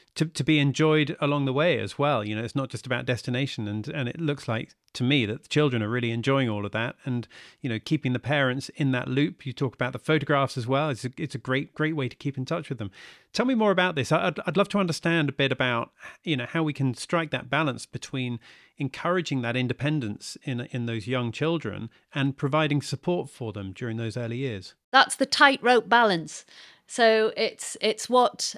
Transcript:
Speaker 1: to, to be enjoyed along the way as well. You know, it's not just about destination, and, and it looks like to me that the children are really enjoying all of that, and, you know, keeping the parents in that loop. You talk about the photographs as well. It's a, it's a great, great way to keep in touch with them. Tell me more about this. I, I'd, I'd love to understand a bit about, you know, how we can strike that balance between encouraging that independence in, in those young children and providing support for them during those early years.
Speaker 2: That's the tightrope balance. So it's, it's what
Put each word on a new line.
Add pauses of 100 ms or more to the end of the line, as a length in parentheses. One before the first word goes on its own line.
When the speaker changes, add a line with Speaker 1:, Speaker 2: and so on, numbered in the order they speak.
(160)
Speaker 1:
to,
to
be
enjoyed
along
the
way
as
well.
You
know,
it's
not
just
about
destination,
and,
and
it
looks
like (200)
to
me
that
the
children
are
really
enjoying
all
of
that,
and, (340)
you
know,
keeping
the
parents
in
that
loop.
You
talk
about
the
photographs
as
well.
It's
a,
it's
a
great,
great
way
to
keep
in
touch
with
them. (420)
Tell
me
more
about
this.
I,
I'd,
I'd
love
to
understand
a
bit
about, (320)
you
know,
how
we
can
strike
that
balance
between (380)
encouraging
that
independence
in, (100)
in
those
young
children (240)
and
providing
support
for
them
during
those
early
years. (160)
Speaker 2:
That's
the
tightrope
balance. (420)
So
it's,
it's
what